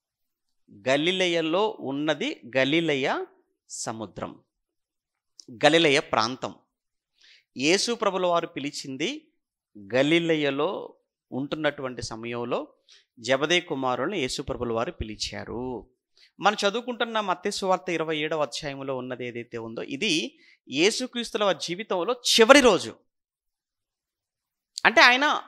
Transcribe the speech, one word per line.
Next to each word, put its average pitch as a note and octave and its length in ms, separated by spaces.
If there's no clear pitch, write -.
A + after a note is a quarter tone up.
గలిలయలో E3+ 920
ఉన్నది D3+ 600
గలిలయ D#3 680
సముద్రం, A2 680
గలిలయ D3 480
ప్రాంతం. A#2 560
యేసు F3 340
ప్రభుల G3 340
వారు E3+ 220
పిలిచింది D3 800
గలిలయలో D3+ 1000
ఉంటున్నటువంటి C#3 680
సమయంలో A#2+ 680
జబదయి C#3 420
కుమారులను C3+ 540
యేసు C#3 260
ప్రభుల A#2+ 300
వారు A2+ 200
పిలిచారు. G#2+ 960
మనం G3+ 160
చదువుకుంటున్న A3+ 520
మత్తయి G3 320
సువార్త F#3 380
ఇరవై D#3+ 280
ఏడవ D#3 240
అధ్యాయంలో C3+ 560
ఉన్నది B2 300
ఏదైతే A#2 300
ఉందో, A2+ 260
ఇది F3 540
యేసుక్రీస్తుల A3 760
వారి F#3 180
జీవితంలో F#3+ 520
చివరి B3 460
రోజు, D#3+ 360
అంటే A#3 160
ఆయన C4 460